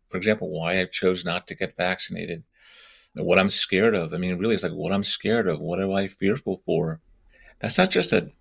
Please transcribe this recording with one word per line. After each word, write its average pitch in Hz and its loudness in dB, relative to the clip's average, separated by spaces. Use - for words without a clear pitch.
for 95 -6
example, 98 0
why 82 0
I 92 2
chose 92 0
not 87 -4
to 85 -10
get - -6
vaccinated, 87 -4
and - -4
what 90 6
I'm 98 4
scared 101 2
of. 82 -2
I 87 -4
mean, 90 -2
really, 110 2
it's 92 -2
like, 87 -4
what 90 -4
I'm 101 0
scared 104 0
of, 80 0
what 87 -4
am 98 0
I 98 0
fearful 98 -2
for? 82 -2
That's - -2
not 190 4
just - 0
a 98 2